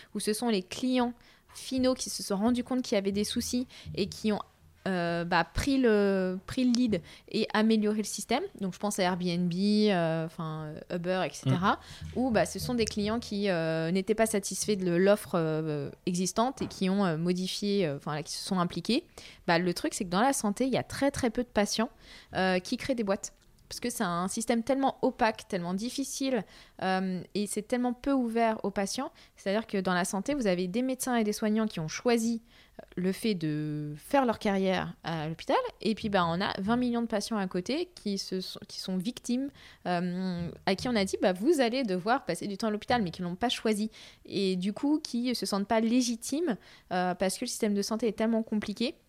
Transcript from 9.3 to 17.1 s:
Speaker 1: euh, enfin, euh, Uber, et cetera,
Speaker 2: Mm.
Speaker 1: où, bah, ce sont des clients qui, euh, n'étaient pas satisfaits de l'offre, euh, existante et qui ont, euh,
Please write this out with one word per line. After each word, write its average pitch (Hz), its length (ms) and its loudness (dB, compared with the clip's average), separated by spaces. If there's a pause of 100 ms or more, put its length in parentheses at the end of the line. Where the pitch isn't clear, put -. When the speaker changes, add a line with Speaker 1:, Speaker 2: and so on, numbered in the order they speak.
Speaker 1:
euh, 185 760 2
enfin, 156 480 -8 (160)
euh, - 60 -4
Uber, 180 300 0
et - 80 -6
cetera, 180 460 2 (340)
Speaker 2:
Mm. - 40 -4
Speaker 1:
où, 254 120 0
bah, 190 160 4
ce 190 140 -8
sont 180 140 -2
des 226 100 2
clients 214 340 -2
qui, 202 320 -2
euh, 160 400 0
n'étaient 190 240 2
pas 220 120 4
satisfaits 202 500 -2
de 185 160 0
l'offre, 196 420 4
euh, 156 560 0 (160)
existante 185 560 0
et - 60 -4
qui - 200 -2
ont, 196 160 2
euh, 165 120 0